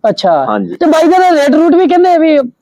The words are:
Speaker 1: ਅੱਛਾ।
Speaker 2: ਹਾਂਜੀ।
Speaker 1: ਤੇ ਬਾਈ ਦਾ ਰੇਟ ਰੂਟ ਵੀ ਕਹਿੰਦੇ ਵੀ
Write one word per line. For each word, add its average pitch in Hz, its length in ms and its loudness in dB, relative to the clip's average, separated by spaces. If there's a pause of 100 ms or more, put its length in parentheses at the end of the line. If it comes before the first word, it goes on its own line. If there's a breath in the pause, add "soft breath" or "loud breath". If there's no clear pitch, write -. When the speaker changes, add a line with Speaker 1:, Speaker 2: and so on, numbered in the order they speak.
Speaker 1:
ਅੱਛਾ। 170 360 -2
Speaker 2:
ਹਾਂਜੀ। 104 360 -6
Speaker 1:
ਤੇ 339 60 0
ਬਾਈ 320 220 0
ਦਾ 370 100 2 (120)
ਰੇਟ 285 240 0
ਰੂਟ 311 200 2
ਵੀ 359 140 2
ਕਹਿੰਦੇ 359 300 2
ਵੀ 311 200 2 (240)